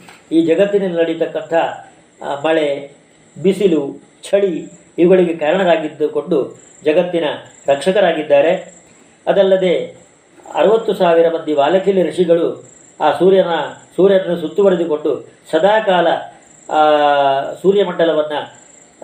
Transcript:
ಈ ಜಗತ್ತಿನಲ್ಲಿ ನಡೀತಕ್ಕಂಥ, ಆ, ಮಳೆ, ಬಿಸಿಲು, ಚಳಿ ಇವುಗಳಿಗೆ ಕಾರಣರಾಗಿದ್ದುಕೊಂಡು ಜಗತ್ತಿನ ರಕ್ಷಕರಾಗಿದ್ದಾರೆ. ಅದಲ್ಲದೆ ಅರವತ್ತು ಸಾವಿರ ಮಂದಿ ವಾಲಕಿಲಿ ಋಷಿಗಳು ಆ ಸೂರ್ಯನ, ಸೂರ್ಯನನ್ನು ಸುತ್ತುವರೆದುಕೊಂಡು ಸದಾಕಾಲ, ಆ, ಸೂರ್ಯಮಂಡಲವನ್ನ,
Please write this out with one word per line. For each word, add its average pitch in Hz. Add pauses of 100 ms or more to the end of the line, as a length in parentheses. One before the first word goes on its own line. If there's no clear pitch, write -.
(320)
ಈ 165
ಜಗತ್ತಿನಲ್ಲಿ 190
ನಡೀತಕ್ಕಂಥ, 160 (680)
ಆ, 143
ಮಳೆ, 143 (500)
ಬಿಸಿಲು, 165 (280)
ಚಳಿ 196 (300)
ಇವುಗಳಿಗೆ 175
ಕಾರಣರಾಗಿದ್ದುಕೊಂಡು 151 (240)
ಜಗತ್ತಿನ 165 (420)
ರಕ್ಷಕರಾಗಿದ್ದಾರೆ. 156 (520)
ಅದಲ್ಲದೆ 185 (680)
ಅರವತ್ತು 202
ಸಾವಿರ 170
ಮಂದಿ 156
ವಾಲಕಿಲಿ 175
ಋಷಿಗಳು 170 (300)
ಆ 147
ಸೂರ್ಯನ, 185 (480)
ಸೂರ್ಯನನ್ನು 185
ಸುತ್ತುವರೆದುಕೊಂಡು 170 (200)
ಸದಾಕಾಲ, 190 (640)
ಆ, 151 (720)
ಸೂರ್ಯಮಂಡಲವನ್ನ, 170 (680)